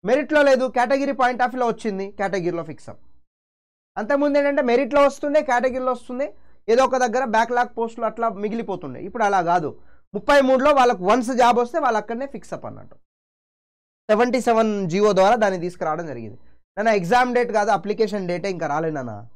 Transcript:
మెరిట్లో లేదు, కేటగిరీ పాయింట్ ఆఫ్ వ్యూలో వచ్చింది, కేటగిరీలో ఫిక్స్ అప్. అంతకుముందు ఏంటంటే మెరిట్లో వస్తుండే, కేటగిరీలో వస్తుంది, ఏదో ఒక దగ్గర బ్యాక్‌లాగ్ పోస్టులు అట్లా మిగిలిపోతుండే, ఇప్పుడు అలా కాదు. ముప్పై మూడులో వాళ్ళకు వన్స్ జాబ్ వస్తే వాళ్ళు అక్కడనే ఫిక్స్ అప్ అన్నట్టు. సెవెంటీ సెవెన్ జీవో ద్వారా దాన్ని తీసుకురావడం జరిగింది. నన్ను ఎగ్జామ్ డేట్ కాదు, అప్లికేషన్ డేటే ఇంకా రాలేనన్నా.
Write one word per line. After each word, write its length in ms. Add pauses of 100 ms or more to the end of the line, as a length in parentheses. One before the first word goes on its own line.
మెరిట్లో 360
లేదు, 260
కేటగిరీ 440
పాయింట్ 300
ఆఫ్ 100
వ్యూలో 160
వచ్చింది, 440
కేటగిరీలో 520
ఫిక్స్ 260
అప్. 100 (960)
అంతకుముందు 400
ఏంటంటే 240
మెరిట్లో 440
వస్తుండే, 360
కేటగిరీలో 500
వస్తుంది, 420 (360)
ఏదో 160
ఒక 120
దగ్గర 280
బ్యాక్‌లాగ్ 520
పోస్టులు 280
అట్లా 240
మిగిలిపోతుండే, 720
ఇప్పుడు 220
అలా 180
కాదు. 400 (320)
ముప్పై 280
మూడులో 300
వాళ్ళకు 340
వన్స్ 320
జాబ్ 220
వస్తే 200
వాళ్ళు 180
అక్కడనే 280
ఫిక్స్ 280
అప్ 120
అన్నట్టు. 300 (1160)
సెవెంటీ 300
సెవెన్ 480
జీవో 240
ద్వారా 220
దాన్ని 240
తీసుకురావడం 480
జరిగింది. 320 (380)
నన్ను 140
ఎగ్జామ్ 420
డేట్ 180
కాదు, 200
అప్లికేషన్ 560
డేటే 240
ఇంకా 160
రాలేనన్నా. 680